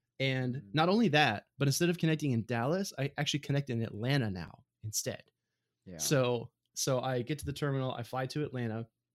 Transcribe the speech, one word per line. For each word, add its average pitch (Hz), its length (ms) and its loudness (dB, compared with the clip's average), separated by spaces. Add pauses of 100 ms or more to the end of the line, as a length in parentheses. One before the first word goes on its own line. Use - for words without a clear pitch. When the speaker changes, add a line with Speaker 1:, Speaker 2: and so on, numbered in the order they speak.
(200)
Speaker 1:
And 131 420 0
Speaker 2:
Mm. 101 120 -20
Speaker 1:
not 165 160 4
only 208 200 6
that, 139 380 4 (120)
but 139 80 4
instead 170 220 4
of 170 100 0
connecting 151 320 2
in 113 140 2
Dallas, 139 540 0
I 139 180 -2
actually 147 240 -2
connect 143 280 -2
in 117 140 -2
Atlanta 117 480 0
now 85 320 -10 (200)
instead. - 400 -6 (600)
Speaker 2:
Yeah. 87 120 -14
Speaker 1:
So, 123 540 0 (240)
so 127 260 0
I 127 200 -2
get 147 180 -4
to - 60 -12
the 139 80 -4
terminal, 135 400 -2
I 120 100 -8
fly 127 240 -4
to 151 160 -4
Atlanta. 117 440 -4 (280)